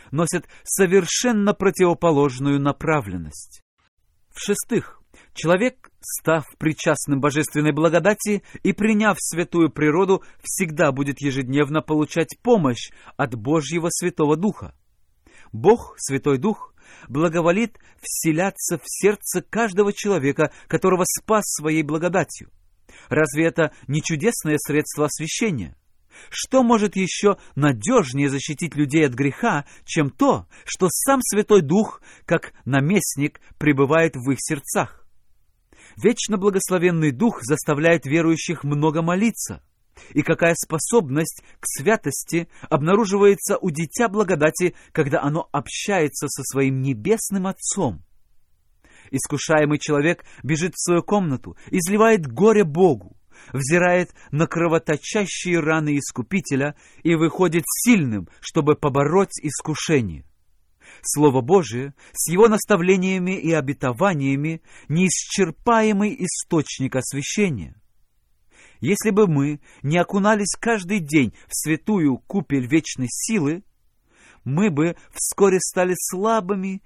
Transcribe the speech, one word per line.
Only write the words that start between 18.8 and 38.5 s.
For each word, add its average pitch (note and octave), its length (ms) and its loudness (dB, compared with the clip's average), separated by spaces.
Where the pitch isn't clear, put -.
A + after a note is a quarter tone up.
сердце - 560 -2
каждого G3+ 500 0
человека, D3+ 640 0
которого F3+ 380 2
спас - 420 0
своей D#3 360 -2
благодатью. D#3 640 -4
Разве D3+ 360 0
это E3 280 0
не D3 140 0
чудесное D#3+ 560 -2
средство D3 480 -2
освящения? C#3+ 720 -4
Что - 340 0
может G#3+ 320 2
еще F#3+ 420 0
надежнее C#3 760 2
защитить C#3 460 -6
людей D3 300 2
от B2+ 80 -2
греха, C#3+ 520 -2
чем D3 240 -2
то, G#3+ 380 0
что - 240 -2
сам C4+ 320 0
Святой G3+ 400 4
Дух, F3+ 400 0
как - 280 -2
наместник, C#3+ 720 0
пребывает D3+ 580 2
в B2+ 160 -2
их A#2+ 80 -2
сердцах? - 640 -6
Вечно G#3 420 0
благословенный F3+ 720 2
Дух F#3+ 300 0
заставляет D3+ 640 0
верующих D#3+ 580 0